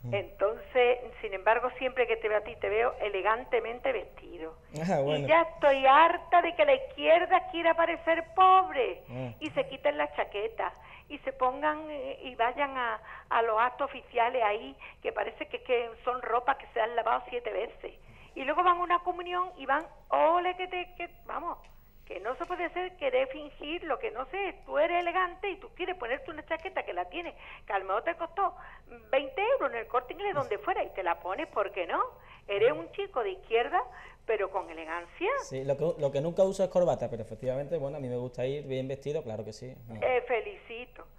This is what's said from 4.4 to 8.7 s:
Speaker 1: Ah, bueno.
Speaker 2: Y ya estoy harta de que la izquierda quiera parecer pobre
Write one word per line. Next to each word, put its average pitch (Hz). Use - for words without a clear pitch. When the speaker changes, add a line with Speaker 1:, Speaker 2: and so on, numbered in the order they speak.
Speaker 1:
Ah, 156
bueno. 143
Speaker 2:
Y -
ya 330
estoy 277
harta 339
de 339
que 311
la 277
izquierda 339
quiera 330
parecer 330
pobre 370